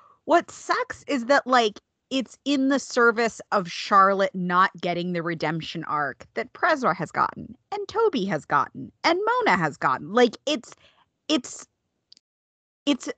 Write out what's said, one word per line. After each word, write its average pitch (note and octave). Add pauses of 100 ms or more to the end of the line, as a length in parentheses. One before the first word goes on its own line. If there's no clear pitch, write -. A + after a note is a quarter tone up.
(260)
What E4
sucks -
is A#3+
that, C#4
like, A#3+ (300)
it's C4
in C4+
the C4+
service A#3 (120)
of F#3
Charlotte G3
not F3+ (100)
getting F3
the F3
redemption D#3+
arc C#3+
that -
Prezra C4
has D#3+
gotten, - (140)
and G4+
Toby G4
has F3+
gotten, C#3 (140)
and E4+
Mona A4+
has E3
gotten. C#3+
Like, A#3+ (100)
it's, C#4+ (540)
it's, - (1200)
it's C#4+